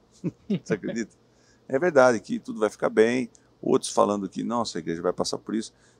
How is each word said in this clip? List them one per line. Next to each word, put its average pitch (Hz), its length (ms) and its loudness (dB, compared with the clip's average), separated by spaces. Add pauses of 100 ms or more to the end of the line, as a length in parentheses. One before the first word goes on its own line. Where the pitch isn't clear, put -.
(240)
<laughs> 180 100 -6 (300)
Você - 100 -6
acredita? 117 420 -6 (520)
É 131 120 -2
verdade 131 400 4
que - 200 -6
tudo 117 200 -12
vai 107 100 2
ficar - 200 -2
bem, 117 400 2 (320)
outros - 300 0
falando 104 380 2
que, 104 140 -8
"Nossa, 110 340 -4
a - 20 -6
igreja 82 220 -6
vai 87 120 0
passar - 240 -6
por - 180 -8
isso." 110 180 -6 (260)